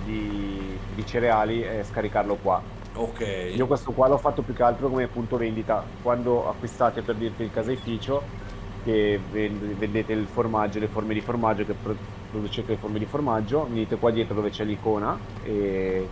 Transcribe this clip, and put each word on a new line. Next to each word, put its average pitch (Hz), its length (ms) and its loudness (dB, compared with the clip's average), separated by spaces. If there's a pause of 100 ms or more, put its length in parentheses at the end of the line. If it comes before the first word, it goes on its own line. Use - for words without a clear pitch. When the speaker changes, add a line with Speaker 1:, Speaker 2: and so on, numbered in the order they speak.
Speaker 1:
di, 101 720 -4 (160)
di 104 120 -4
cereali 113 580 4
e 104 200 -2
scaricarlo 101 520 0
qua. 92 260 2 (320)
Speaker 2:
Ok. 95 640 -4
Speaker 1:
Io 127 120 2
questo 131 240 0
qua 131 160 6
l'ho 139 100 6
fatto 139 260 2
più 117 100 -6
che 120 100 2
altro 120 260 4
come 127 180 0
punto 117 300 -2
vendita. 110 460 0 (200)
Quando 120 440 2
acquistate, 117 540 0
per 113 140 -2
dirti, 107 280 -4
il 101 80 -4
caseificio, 117 680 -2 (640)
che 104 360 4 (120)
vend-, 104 460 -2
vendete 107 360 0
il 107 140 0
formaggio, 107 520 0
le 107 80 0
forme 107 260 -2
di 104 80 0
formaggio, 110 440 0
che 101 80 -2
pro-, 107 220 -4 (360)
producete 107 400 -4
le 104 60 0
forme 107 220 -4
di 107 60 -2
formaggio, 135 640 0
venite 113 280 0
qua 117 140 4
dietro 113 240 0
dove 104 140 2
c'è 104 160 -4
l'icona, 107 520 0 (260)
e 95 680 0